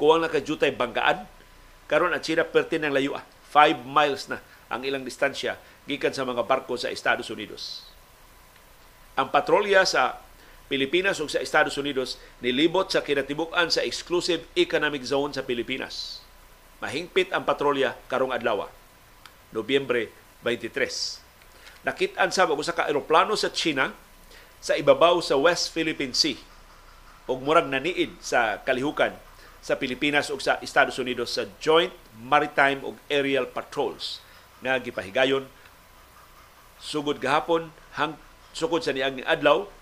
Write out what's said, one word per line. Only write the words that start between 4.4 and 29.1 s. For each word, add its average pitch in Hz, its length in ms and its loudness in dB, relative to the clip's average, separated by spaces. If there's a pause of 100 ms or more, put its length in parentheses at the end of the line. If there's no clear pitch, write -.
ang 117 160 -4
ilang 135 160 -4
distansya 123 560 -4 (240)
gikan 139 320 -4
sa 135 80 -4
mga 120 240 -4
barko 131 320 -2
sa 131 80 -6
Estados 117 400 -2
Unidos. - 560 -12 (1400)
Ang 135 80 0
patrolya 190 560 4
sa 131 320 2 (560)
Pilipinas 160 480 0
ug 147 80 -4
sa 135 160 -2
Estados 147 320 2
Unidos 139 400 -4 (240)
nilibot 160 480 2
sa 156 160 0
kinatibuk-an 151 640 -2
sa 165 160 0
exclusive 165 720 -4
economic 151 480 0
zone 139 320 -2
sa 135 80 -6
Pilipinas. 120 800 -8 (560)
Mahingpit 170 560 -4
ang 139 80 -2
patrolya 139 640 0
karong 131 240 -2
adlaw, 117 320 -2 (880)
Nobyembre 120 560 -2 (320)
twenty-three. 113 800 -4 (640)
Nakit-an - 480 -2
sab 185 160 4
og 147 160 -2
usa 165 80 -4
ka 165 160 -2
eroplano 165 480 2
sa 185 160 -2
China 156 400 0 (680)
sa 160 160 -2
ibabaw 156 420 6
sa 160 160 0
West 165 380 2
Philippine 151 400 -4
Sea 135 240 0 (880)
ug 131 160 -4
murag 151 240 4
naniid 139 560 -4
sa 113 400 0
kalihukan 131 480 0 (480)